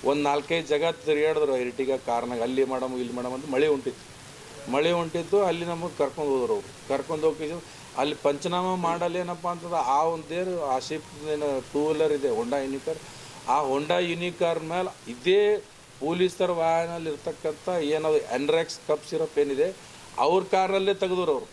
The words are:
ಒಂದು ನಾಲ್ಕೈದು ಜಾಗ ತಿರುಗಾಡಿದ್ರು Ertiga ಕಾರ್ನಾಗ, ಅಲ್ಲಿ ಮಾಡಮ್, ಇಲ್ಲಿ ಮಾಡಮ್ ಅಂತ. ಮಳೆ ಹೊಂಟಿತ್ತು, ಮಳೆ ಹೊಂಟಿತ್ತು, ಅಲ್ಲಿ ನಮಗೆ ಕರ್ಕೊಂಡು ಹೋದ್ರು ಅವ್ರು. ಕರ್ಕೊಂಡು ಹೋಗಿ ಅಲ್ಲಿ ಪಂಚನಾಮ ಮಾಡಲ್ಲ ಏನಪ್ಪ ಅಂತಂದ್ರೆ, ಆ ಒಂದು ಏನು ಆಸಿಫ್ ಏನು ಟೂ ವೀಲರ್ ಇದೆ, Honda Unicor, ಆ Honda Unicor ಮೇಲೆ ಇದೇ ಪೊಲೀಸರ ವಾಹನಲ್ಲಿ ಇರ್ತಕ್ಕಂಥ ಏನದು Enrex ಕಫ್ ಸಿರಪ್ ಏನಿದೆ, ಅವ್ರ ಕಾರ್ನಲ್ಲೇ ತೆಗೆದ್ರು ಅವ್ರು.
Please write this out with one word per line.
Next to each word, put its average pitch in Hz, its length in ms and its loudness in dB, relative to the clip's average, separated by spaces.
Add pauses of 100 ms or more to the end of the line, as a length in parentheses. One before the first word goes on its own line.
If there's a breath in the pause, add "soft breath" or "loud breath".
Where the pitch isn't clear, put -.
ಒಂದು 147 140 2
ನಾಲ್ಕೈದು 147 440 0
ಜಾಗ 147 180 2
ತಿರುಗಾಡಿದ್ರು 151 720 2
Ertiga 127 480 -2
ಕಾರ್ನಾಗ, 120 360 -2
ಅಲ್ಲಿ 131 220 2
ಮಾಡಮ್, 131 340 -2
ಇಲ್ಲಿ 120 140 -4
ಮಾಡಮ್ 123 220 -4
ಅಂತ. 131 140 -8
ಮಳೆ 139 180 4
ಹೊಂಟಿತ್ತು, 135 460 -2 (600)
ಮಳೆ 151 200 2
ಹೊಂಟಿತ್ತು, 170 500 0
ಅಲ್ಲಿ 170 220 0
ನಮಗೆ 170 340 -6
ಕರ್ಕೊಂಡು 143 400 0
ಹೋದ್ರು 117 160 2
ಅವ್ರು. - 340 -8
ಕರ್ಕೊಂಡು 151 380 -2
ಹೋಗಿ 160 360 -2 (360 loud breath)
ಅಲ್ಲಿ 143 240 0
ಪಂಚನಾಮ 175 520 0
ಮಾಡಲ್ಲ 170 420 0
ಏನಪ್ಪ 175 320 -4
ಅಂತಂದ್ರೆ, 170 300 -4
ಆ 139 240 4
ಒಂದು 160 320 -2
ಏನು 180 300 -2
ಆಸಿಫ್ 147 640 -4
ಏನು 147 320 0
ಟೂ 147 260 0
ವೀಲರ್ 156 260 4
ಇದೆ, 139 160 4
Honda 123 420 0
Unicor, 139 280 -4 (500)
ಆ 139 200 4
Honda 151 340 2 (120)
Unicor 170 460 0
ಮೇಲೆ 170 500 -4
ಇದೇ 190 460 4 (440)
ಪೊಲೀಸರ 180 500 0
ವಾಹನಲ್ಲಿ 165 600 0
ಇರ್ತಕ್ಕಂಥ 151 580 -6
ಏನದು 156 500 2
Enrex 147 480 2 (220)
ಕಫ್ 151 220 0
ಸಿರಪ್ 156 280 0
ಏನಿದೆ, 147 380 2 (420)
ಅವ್ರ 175 260 4
ಕಾರ್ನಲ್ಲೇ 190 500 2
ತೆಗೆದ್ರು 180 380 2
ಅವ್ರು. 135 200 -2